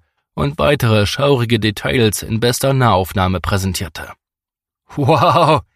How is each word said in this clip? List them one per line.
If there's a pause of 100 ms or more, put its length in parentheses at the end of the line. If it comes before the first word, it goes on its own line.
(340)
und
weitere
schaurige
Details
in
bester
Nahaufnahme
präsentierte. (840)
"Wow, (120)